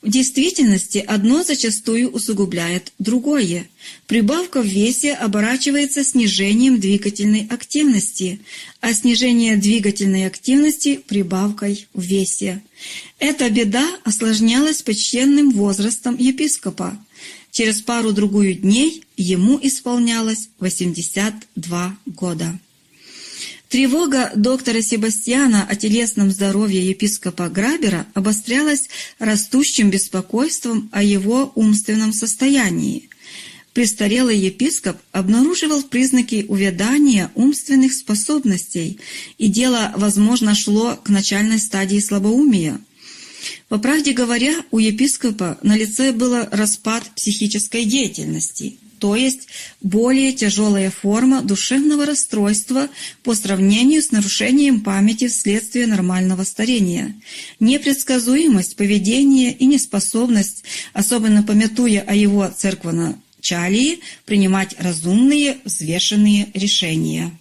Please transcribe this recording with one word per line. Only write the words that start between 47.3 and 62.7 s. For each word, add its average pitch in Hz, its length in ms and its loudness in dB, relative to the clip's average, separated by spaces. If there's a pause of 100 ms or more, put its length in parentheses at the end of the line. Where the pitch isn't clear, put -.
деятельности – 160 960 -4 (200)
то 202 160 -2
есть 262 320 -2 (360)
более 247 500 2
тяжелая 202 580 0
форма 247 520 0
душевного 277 640 0
расстройства 247 840 -2 (340)
по 233 120 0
сравнению 208 680 2
с - 80 -4
нарушением 226 680 2
памяти 208 480 2
вследствие 220 580 -2
нормального 185 580 0
старения. 208 720 -2 (460)
Непредсказуемость 262 1120 2
поведения 240 800 4
и 262 140 2
неспособность, 233 1000 0 (300)
особенно 214 480 2
памятуя 214 580 2
о 202 140 -2
его 202 340 4
церковночалии, 185 1500 -2 (240)